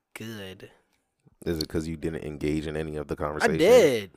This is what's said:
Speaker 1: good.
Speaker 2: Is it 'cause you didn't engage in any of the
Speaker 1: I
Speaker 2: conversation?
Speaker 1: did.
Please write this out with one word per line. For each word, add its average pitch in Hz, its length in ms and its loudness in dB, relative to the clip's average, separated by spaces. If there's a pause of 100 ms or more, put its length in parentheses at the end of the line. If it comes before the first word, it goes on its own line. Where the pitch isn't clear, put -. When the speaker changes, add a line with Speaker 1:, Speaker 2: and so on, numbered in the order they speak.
(140)
Speaker 1:
good. 101 560 -12 (720)
Speaker 2:
Is 85 140 -2
it 76 100 -6
'cause 80 200 -4
you 82 80 -4
didn't 80 280 -6
engage 76 420 -2
in 76 100 -6
any 78 200 -4
of 73 120 -6
the 71 60 -4
Speaker 1:
I - 20 -2
Speaker 2:
conversation? 78 420 0
Speaker 1:
did. 156 580 6